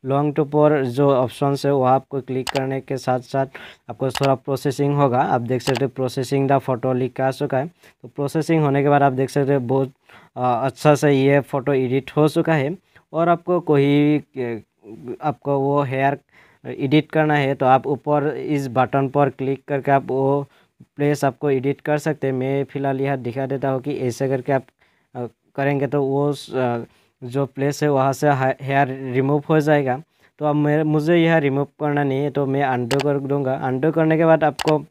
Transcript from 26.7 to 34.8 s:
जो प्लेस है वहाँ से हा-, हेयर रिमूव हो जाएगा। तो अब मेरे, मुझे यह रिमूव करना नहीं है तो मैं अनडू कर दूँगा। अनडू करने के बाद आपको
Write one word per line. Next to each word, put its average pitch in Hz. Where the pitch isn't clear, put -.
जो 131
प्लेस 139
है 147
वहाँ 135
से 147
हा-, 135
हेयर 139
रिमूव 135
हो 156
जाएगा। 143
तो 147
अब 147
मेरे, 147
मुझे 156
यह 165
रिमूव 143
करना 147
नहीं 135
है 143
तो 139
मैं 139
अनडू 127
कर 139
दूँगा। 139
अनडू 131
करने 160
के 165
बाद 160
आपको 151